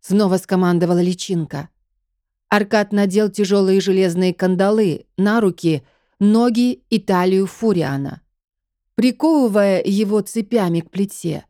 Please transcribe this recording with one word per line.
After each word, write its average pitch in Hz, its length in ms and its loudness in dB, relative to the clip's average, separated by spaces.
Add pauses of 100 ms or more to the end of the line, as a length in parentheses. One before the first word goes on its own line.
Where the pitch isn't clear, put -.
снова 190 360 0
скомандовала 180 640 0
личинка. 170 680 -6 (800)
Аркад 208 420 0
надел 202 380 0
тяжелые 196 520 2
железные 185 520 0
кандалы 190 760 0 (100)
на 208 240 2
руки, 170 400 -2 (380)
ноги 233 720 2
и 226 80 0
талию 190 480 0
Фуриана, 147 760 -4 (720)
приковывая 233 920 0
его 202 380 0
цепями 202 600 -2
к 165 100 -18
плите. 175 580 -6